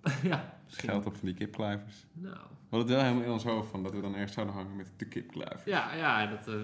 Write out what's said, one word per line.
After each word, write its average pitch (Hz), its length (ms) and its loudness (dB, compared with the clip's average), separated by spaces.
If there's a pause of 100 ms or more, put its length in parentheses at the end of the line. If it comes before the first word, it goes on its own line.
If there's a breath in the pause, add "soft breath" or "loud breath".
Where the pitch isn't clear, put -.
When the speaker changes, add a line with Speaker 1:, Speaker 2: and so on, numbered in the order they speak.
Speaker 1:
<laughs> 139 200 0
Ja, - 420 0
misschien. - 240 -8
Speaker 2:
Geld 101 180 2
op 101 100 -4
van 95 120 -4
die 92 80 -2
kipkluivers. 104 760 -4
Speaker 1:
Nou. 180 220 -10
Speaker 2:
We - 60 -14 (360)
hadden - 20 6
het 117 100 4
wel 131 120 8
helemaal 123 240 6
in 120 60 0
ons 110 140 0
hoofd 110 260 0
van 95 120 -2
dat 95 120 -2
we 101 60 -2
dan 98 140 -2
ergens 101 180 -4
zouden 101 220 -2
hangen 98 220 -6
met 95 200 -10
de - 100 -6
kipkluivers. - 580 -8
Speaker 1:
Ja, 156 300 2
ja, 139 280 4
en 104 80 2
dat, 107 180 -6
eh, 110 140 -2